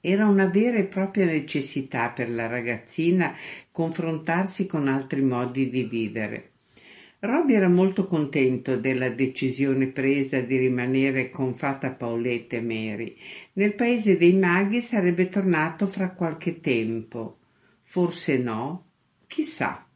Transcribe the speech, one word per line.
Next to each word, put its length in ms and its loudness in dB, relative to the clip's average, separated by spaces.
Era 240 2
una 220 6
vera 300 2
e 60 2
propria 420 0
necessità 840 -2
per 200 -6
la 180 -4
ragazzina 880 -2
confrontarsi 920 -2
con 220 -2
altri 340 -2
modi 480 0
di 140 -2
vivere. 680 -6
Roby 340 2
era 160 6
molto 360 4
contento 720 0
della 320 0
decisione 800 0
presa 540 0
di 160 -2
rimanere 720 0
con 260 -4
fata 340 -4
Paoletta 680 -4
e 40 -2
Mary. 560 -6
Nel 200 2
paese 440 2
dei 160 8
maghi 480 2
sarebbe 480 2
tornato 580 0
fra 240 -4
qualche 480 -4
tempo. 800 -4
Forse 540 -2
no, 480 -4
chissà. 720 -6